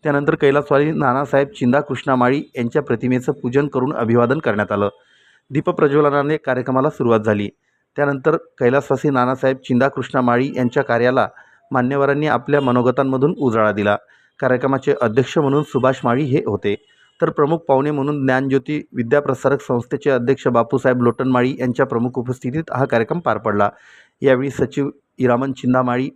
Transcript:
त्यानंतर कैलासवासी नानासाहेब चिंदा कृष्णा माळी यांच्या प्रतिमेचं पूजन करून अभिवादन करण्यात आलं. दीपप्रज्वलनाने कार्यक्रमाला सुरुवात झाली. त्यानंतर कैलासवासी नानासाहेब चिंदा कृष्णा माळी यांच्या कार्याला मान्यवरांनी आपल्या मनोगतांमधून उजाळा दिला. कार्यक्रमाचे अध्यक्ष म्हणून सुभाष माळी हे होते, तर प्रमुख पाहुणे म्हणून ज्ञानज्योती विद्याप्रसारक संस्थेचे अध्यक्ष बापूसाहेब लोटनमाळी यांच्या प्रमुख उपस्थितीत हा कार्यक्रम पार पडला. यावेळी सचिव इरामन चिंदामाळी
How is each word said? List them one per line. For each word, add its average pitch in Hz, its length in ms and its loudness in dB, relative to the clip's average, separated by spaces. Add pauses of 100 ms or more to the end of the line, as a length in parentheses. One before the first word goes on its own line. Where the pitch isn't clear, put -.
त्यानंतर 147 320 0
कैलासवासी 147 560 2
नानासाहेब 139 580 0
चिंदा 127 320 0
कृष्णा 139 340 -4
माळी 127 300 0 (120)
यांच्या 123 260 -2
प्रतिमेचं 127 500 -2
पूजन 139 340 -2
करून 135 300 -2
अभिवादन 120 420 2
करण्यात 104 340 -2
आलं. 101 160 0 (600)
दीपप्रज्वलनाने 147 880 0
कार्यक्रमाला 131 540 -2
सुरुवात 117 300 2
झाली. 104 280 0 (480)
त्यानंतर 143 400 0
कैलासवासी 135 720 0
नानासाहेब 131 460 0
चिंदा 131 320 0
कृष्णा 135 320 -4
माळी 123 360 0
यांच्या 127 280 0
कार्याला 120 440 0 (420)
मान्यवरांनी 139 560 0
आपल्या 143 340 0
मनोगतांमधून 131 800 2
उजाळा 110 340 2
दिला. 104 240 0 (420)
कार्यक्रमाचे 135 600 0
अध्यक्ष 123 380 0
म्हणून 143 240 2
सुभाष 127 420 0
माळी 127 200 0
हे 131 140 0
होते, 101 360 -2 (480)
तर 160 80 4
प्रमुख 156 280 0
पाहुणे 143 320 2
म्हणून 143 320 -2
ज्ञानज्योती 135 680 0
विद्याप्रसारक 135 680 0
संस्थेचे 127 500 -2
अध्यक्ष 127 380 0
बापूसाहेब 127 540 2
लोटनमाळी 127 560 0
यांच्या 123 280 0
प्रमुख 120 320 -2
उपस्थितीत 127 440 -6 (140)
हा 131 80 0
कार्यक्रम 120 340 -2
पार 120 200 -2
पडला. 104 320 0 (520)
यावेळी 135 280 2
सचिव 131 400 -4 (280)
इरामन 127 340 2
चिंदामाळी 127 640 0